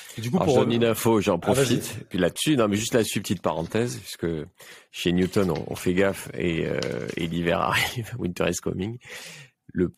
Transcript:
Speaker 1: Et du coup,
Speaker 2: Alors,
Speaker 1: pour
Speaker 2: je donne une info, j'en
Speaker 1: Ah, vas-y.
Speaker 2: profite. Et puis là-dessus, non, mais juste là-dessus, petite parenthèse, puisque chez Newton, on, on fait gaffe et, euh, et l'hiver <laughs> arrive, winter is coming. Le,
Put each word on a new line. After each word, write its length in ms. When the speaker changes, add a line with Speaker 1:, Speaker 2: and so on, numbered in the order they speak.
Speaker 1:
Et 40
du 100
coup, 80
Speaker 2:
Alors, 80
Speaker 1:
pour 100
Speaker 2:
je 80
donne 80
une 120
info, 360
j'en 220
Speaker 1:
Ah, 100
vas-y. 20
Speaker 2:
profite. 460
Et 40
puis 140
là-dessus, 380
non, 120
mais 80
juste 180
là-dessus, 260
petite 220
parenthèse, 540
puisque 300
chez 220
Newton, 380
on, 180
on 80
fait 180
gaffe 400
et, 320
euh, 120
et 120
l'hiver 320
<laughs> 20
arrive, 560
winter 300
is 80
coming. 420
Le, 260